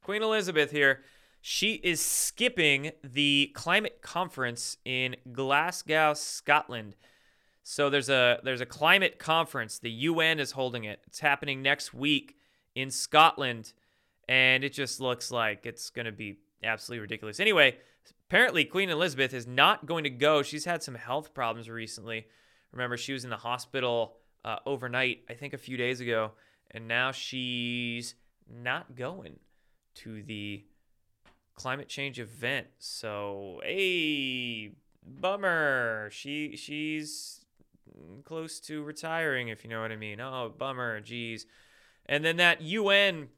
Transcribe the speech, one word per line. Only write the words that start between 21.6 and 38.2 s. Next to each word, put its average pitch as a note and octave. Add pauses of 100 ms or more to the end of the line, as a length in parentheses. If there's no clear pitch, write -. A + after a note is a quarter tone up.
recently. A2 (460)
Remember, B2
she B2
was B2+
in B2
the A2+
hospital, A#2+ (300)
uh, A2+
overnight, B2+
I A#2
think C#3
a C#3
few B2+
days B2
ago, A2+ (400)
and A2+
now B2
she's A#2+ (340)
not B2
going B2+ (560)
to A2
the G#2 (880)
climate C3
change C#3
event. A#2 (140)
So, G2+
hey, C3+ (340)
bummer. C#3
She, D3
she's D3+ (800)